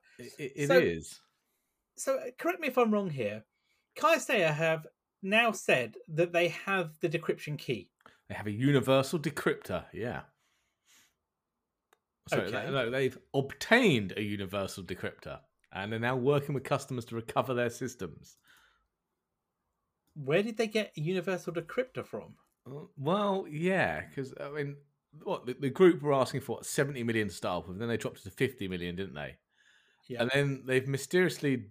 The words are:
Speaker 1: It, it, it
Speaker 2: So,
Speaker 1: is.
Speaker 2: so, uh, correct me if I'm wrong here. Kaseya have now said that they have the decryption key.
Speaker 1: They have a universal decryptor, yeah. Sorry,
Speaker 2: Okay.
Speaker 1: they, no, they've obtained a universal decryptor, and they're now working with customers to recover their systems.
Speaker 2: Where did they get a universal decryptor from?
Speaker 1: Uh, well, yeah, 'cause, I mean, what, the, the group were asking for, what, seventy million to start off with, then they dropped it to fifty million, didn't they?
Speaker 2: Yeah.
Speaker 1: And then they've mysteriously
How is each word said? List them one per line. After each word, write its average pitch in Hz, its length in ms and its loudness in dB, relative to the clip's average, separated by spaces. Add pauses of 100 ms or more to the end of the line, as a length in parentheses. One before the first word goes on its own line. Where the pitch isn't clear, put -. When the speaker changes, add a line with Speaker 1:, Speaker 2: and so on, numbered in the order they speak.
(180)
Speaker 1:
It, 120 200 -16
it, 147 180 -8
it 143 120 -2
Speaker 2:
So, 262 100 8
Speaker 1:
is. 85 420 2 (760)
Speaker 2:
so, 269 200 -2
uh, 247 220 -8
correct 349 220 -2
me 302 80 -2
if 254 100 -4
I'm 226 120 6
wrong 202 200 2
here. 107 340 -4 (520)
Kaseya 254 560 4
have 160 340 0 (360)
now 220 300 4
said 127 440 2 (120)
that 170 240 2
they 170 160 4
have 180 520 -4
the 170 80 0
decryption 160 480 -4
key. - 340 -6 (380)
Speaker 1:
They 101 60 -8
have 101 120 -8
a 107 60 -2
universal 135 680 4
decryptor, 143 680 -2 (100)
yeah. 110 280 -6 (2000)
Sorry, 123 200 2
Speaker 2:
Okay. 123 180 -4
Speaker 1:
they, 131 40 -4
no, 127 200 0
they've 131 260 0 (160)
obtained 139 840 4
a 107 60 -2
universal 101 600 -4
decryptor, 90 560 -8 (340)
and 101 200 -6
they're 113 80 -2
now 123 160 2
working 143 380 2
with 120 100 -4
customers 127 420 -2
to - 80 -10
recover 117 400 -2
their 120 160 0
systems. - 640 -10 (1800)
Speaker 2:
Where 151 280 2
did 220 140 -6
they 226 100 2
get 214 300 -2
a 156 40 -4
universal 175 520 -2
decryptor 160 520 -6
from? 104 300 -12 (320)
Speaker 1:
Uh, 143 200 -12 (100)
well, 190 520 0
yeah, 151 540 0 (120)
'cause, 131 260 -8
I 143 100 -10
mean, 143 260 -6 (460)
what, 180 240 -6
the, 127 80 -4
the 139 160 -2
group 170 320 8
were 147 120 2
asking 131 260 2
for, 110 160 -4
what, - 100 -12
seventy 139 360 -2
million 110 260 2
to 90 60 -10
start 90 280 -2
off - 60 -14
with, 92 100 -10
then 117 100 -4
they 113 80 0
dropped - 220 -8
it - 60 -20
to 98 60 -14
fifty - 380 -2
million, 87 280 -4
didn't 95 180 -8
they? 71 220 -10 (720)
Speaker 2:
Yeah. 120 140 -4
Speaker 1:
And 123 100 0
then 139 340 0
they've 131 200 2
mysteriously 139 840 0